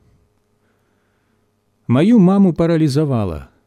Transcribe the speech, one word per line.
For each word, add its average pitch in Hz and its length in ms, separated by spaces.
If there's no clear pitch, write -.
Мою 180 320
маму 190 360
парализовало, 139 960